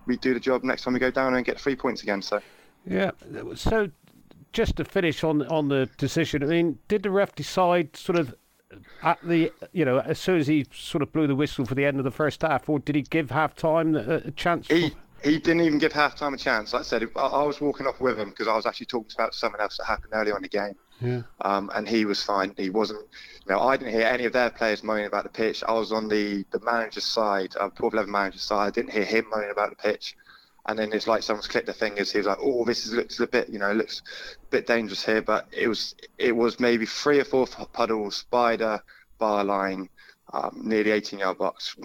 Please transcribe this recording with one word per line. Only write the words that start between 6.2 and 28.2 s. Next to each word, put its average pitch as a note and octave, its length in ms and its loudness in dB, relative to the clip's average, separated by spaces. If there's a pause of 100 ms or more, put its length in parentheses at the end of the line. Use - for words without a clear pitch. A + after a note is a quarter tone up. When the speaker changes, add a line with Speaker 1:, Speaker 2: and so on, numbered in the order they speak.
Speaker 2:
I C#3 40 0
mean, E3+ 400 2
did G3+ 160 0
the G3+ 80 -2
ref G3 240 2
decide F3 600 2
sort F3+ 220 0
of C#3 160 0 (720)
at E3+ 200 2
the, E3 280 4 (200)
you E3 140 2
know, B2+ 140 4
as D#3 200 -2
soon F3+ 200 2
as C3+ 80 2
he D3 260 4
sort - 300 -4
of - 100 -8
blew D#3 140 2
the C#3 80 2
whistle C#3+ 300 0
for B2 100 -4
the C#3 100 2
end C#3 140 2
of C3 40 0
the C3 80 0
first D3 300 -2
half, D3+ 260 0
or D3+ 120 2
did C#3+ 160 -2
he D3 80 2
give D#3 260 0
half C#3+ 260 0
time D#3+ 400 2
a, D#3+ 200 0 (100)
a D3 60 -8
chance E3+ 360 -2
Speaker 1:
He, D#3+ 220 4
Speaker 2:
for - 60 -12 (280)
Speaker 1:
he D3+ 160 4
didn't E3 220 2
even D#3 180 4
give D3+ 140 2
half C#3+ 220 2
time C#3+ 180 -4
a B2+ 40 -8
chance. A2+ 360 0
Like B2 80 0
I - 20 -10
said, A2+ 320 -2
I, - 60 -4
I C3+ 220 2
was C#3+ 180 -2
walking C#3 260 -2
off B2+ 140 -4
with B2 180 0
him G2+ 120 -6
'cause G#2+ 160 -4
I A2 80 4
was G#2+ 100 0
actually A#2 220 -6
talking A#2 280 -6
about A2+ 200 0
something G#2+ 260 -2
else G2+ 160 -4
that - 80 -8
happened - 280 -4
earlier G#2+ 220 0
in F#2+ 60 -4
the F#2 80 -10
game. G2+ 240 -2 (260)
Speaker 2:
Yeah. B2 220 -2 (200)
Speaker 1:
Um, G2 340 0
and G#2+ 120 -4
he A2 180 4
was G2+ 160 0
fine. G2+ 360 0
He G2 120 -2
wasn't, G#2+ 300 0 (480)
you F#2+ 60 0
know, G2+ 80 4
I C3 160 4
didn't B2+ 160 -4
hear A2+ 140 4
any B2 180 2
of A2 80 0
their B2 160 4
players A2 340 0
moaning G#2+ 220 -2
about G2+ 180 -2
the - 60 -10
pitch. - 380 -2
I A2 60 2
was G#2+ 200 0
on A2 160 0
the, G#2 420 0
the - 80 -2
manager's A2+ 460 -2
side, G2+ 540 0
uh, G2 100 -2
Port A2 240 -2
Eleven G2+ 180 0
manager's G2+ 300 -2